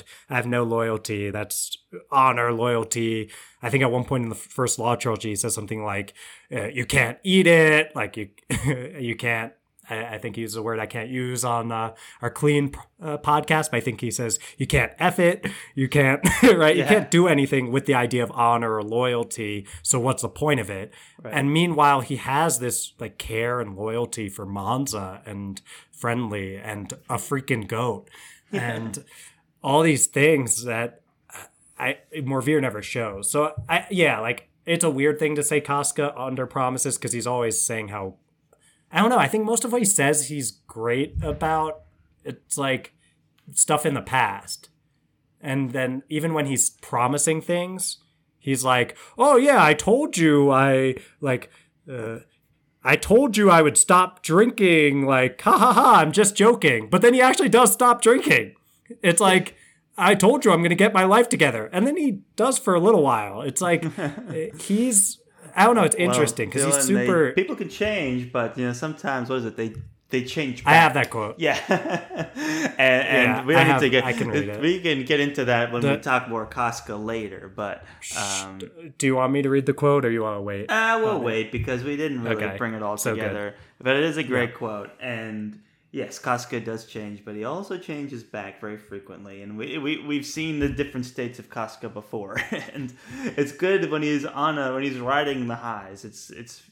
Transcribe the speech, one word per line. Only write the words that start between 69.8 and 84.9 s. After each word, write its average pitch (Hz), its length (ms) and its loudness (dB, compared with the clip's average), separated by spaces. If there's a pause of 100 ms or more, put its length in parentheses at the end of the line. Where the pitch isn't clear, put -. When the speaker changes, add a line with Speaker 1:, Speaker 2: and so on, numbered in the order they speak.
Speaker 2:
they 127 140 -2
change 131 420 -6
Speaker 1:
I 151 80 8
have 160 180 8
Speaker 2:
back. 131 120 0
Speaker 1:
that - 60 -6
quote. 110 280 -6
Speaker 2:
Yeah. 156 200 0 (760)
<laughs> 247 40 -12 (400)
And, 131 280 4
and 127 220 2
Speaker 1:
Yeah, 117 160 -2
Speaker 2:
we 139 100 0
don't 139 80 6
Speaker 1:
I - 20 4
Speaker 2:
need 135 80 4
Speaker 1:
have, 131 100 2
Speaker 2:
to 127 80 2
get, 123 140 2
Speaker 1:
I 127 80 -2
can 117 160 -4
read 113 200 -2
it. 104 120 -8
Speaker 2:
we 175 200 0
can 147 240 -4
get 147 160 0
into 143 260 -2
that 120 260 0
when 120 100 -4
we 139 60 0
Speaker 1:
The 139 100 0
Speaker 2:
talk 123 300 -2
more 110 180 -6
Casca 117 500 -6
later, 104 580 -10
but, 101 300 -10 (160)
Speaker 1:
Sh-, - 160 -12
Speaker 2:
um, 95 440 -6 (380)
Speaker 1:
do 143 80 0
you 131 100 2
want 127 160 0
me 143 100 0
to 135 80 -2
read 135 160 0
the 139 80 0
quote, 143 300 2
or 117 60 0
you 113 120 -2
wanna 104 200 -6
wait 101 280 -8
Speaker 2:
Uh, 226 320 0
we'll 214 140 0
Speaker 1:
on 135 60 -4
it? - 20 -6
Speaker 2:
wait, 110 280 -4
because 123 320 -4
we 143 120 -6
didn't 143 260 -4
really 110 220 -2
Speaker 1:
Okay. 98 120 -6
Speaker 2:
bring 113 180 -6
it 107 80 -8
all 104 140 -4
Speaker 1:
So 110 180 -4
good. 110 80 -6
Speaker 2:
together. 101 320 -6 (260)
But 131 160 0
it 151 80 2
is 156 120 -2
a 156 60 -4
great 123 280 -2
Speaker 1:
Yeah. 123 60 -18
Speaker 2:
quote, 107 340 -10 (100)